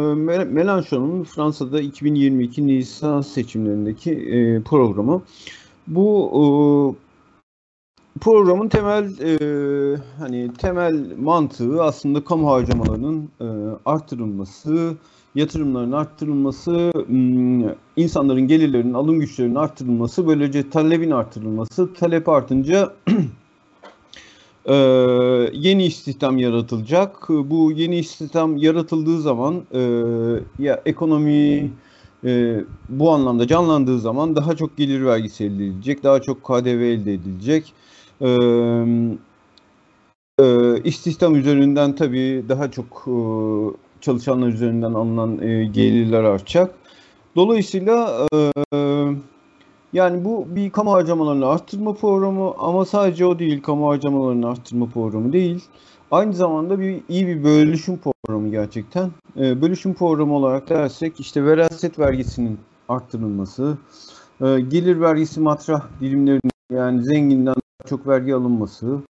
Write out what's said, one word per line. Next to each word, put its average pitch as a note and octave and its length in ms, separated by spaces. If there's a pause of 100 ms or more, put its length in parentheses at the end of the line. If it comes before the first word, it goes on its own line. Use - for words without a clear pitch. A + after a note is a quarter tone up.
(160)
Me-, D#3+ 380
Mélenchon'un E3 720
Fransa'da D3+ 580
iki C#3+ 240
bin D3 100
yirmi C3+ 280
iki C3 240
Nisan C#3 540
seçimlerindeki, A2 880
e, A2+ 500
programı. B2 600 (640)
Bu, F#3+ 460
e, D3 100 (1800)
programın G#3 500
temel, G#3 500
e, C#3+ 800 (220)
hani B2 340
temel E3 680
mantığı D3+ 640
aslında D3 400
kamu D#3+ 280
harcamalarının, B2 760 (120)
e, A#2+ 40 (400)
arttırılması, C#3+ 1080 (400)
yatırımların C#3 560
arttırılması, D3+ 1000 (160)
hmm, B2+ 640 (260)
insanların C#3 520
gelirlerinin, C3 460
alım D3+ 260
güçlerinin B2 360
arttırılması, C3+ 720
böylece C#3+ 420
talebin D#3+ 420
arttırılması. A#2 840
Talep E3+ 360
artınca, C#3 680
<clears throat> - 1700
e, C3+ 100 (800)
yeni F#3 320
istihdam C3+ 520
yaratılacak. A#2+ 920
Bu D#3 420
yeni E3+ 260
istihdam D#3+ 600
yaratıldığı D#3+ 640
zaman, D3 420 (100)
e, B2+ 80 (800)
ya C#3 260
ekonomi, D3 840 (520)
e, A#2+ 400 (260)
bu D3 220
anlamda B2 360
canlandığı D3+ 520
zaman C3+ 360
daha D#3 200
çok D3+ 220
gelir C#3 280
vergisi A2+ 380
elde G2+ 220
edilecek, A2 380
daha C#3 180
çok C3+ 220
K B2 220
D B2 140
V A#2+ 80
elde G#2 260
edilecek. G2 600 (480)
E, C3 60 (2000)
e, A#2+ 440
istihdam D#3+ 520
üzerinden C#3 600
tabii C3 540
daha C3 220
çok, - 360
e, B2 80 (840)
çalışanlar B2+ 460
üzerinden A#2 460
alınan, A2+ 480
e, A2 240
gelirler A2 580
artacak. A2 520 (600)
Dolayısıyla, G3 920 (460)
e, C#3+ 40 (1160)
yani F3 320
bu A3 300
bir G3+ 140
kamu G#3 220
harcamalarını D#3 560
arttırma G3+ 460
programı G3 640
ama F3+ 280
sadece F3+ 400
o F3 140
değil, D3+ 220
kamu D3 280
harcamalarını C3+ 600
arttırma A#2+ 360
programı A2+ 480
değil. F3+ 320 (460)
Aynı G3+ 220
zamanda F3 460
bir, F#3+ 300
iyi F3+ 180
bir D#3+ 160
bölüşüm D3+ 540
programı G#2+ 520
gerçekten. A2 640 (260)
E, C3 240
bölüşüm F3+ 320
programı D3+ 420
olarak C3+ 340
dersek D3+ 500
işte C#3 260
veraset D#3+ 540
vergisinin B2+ 600 (300)
arttırılması, A#2+ 880 (640)
e, C3 180
gelir E3 420
vergisi D#3 380
matrah D3+ 480 (140)
dilimlerinin C3+ 500 (200)
yani B2+ 320
zenginden C3+ 520
daha - 340
çok C#3 180
vergi C3 280
alınması B2 640 (120)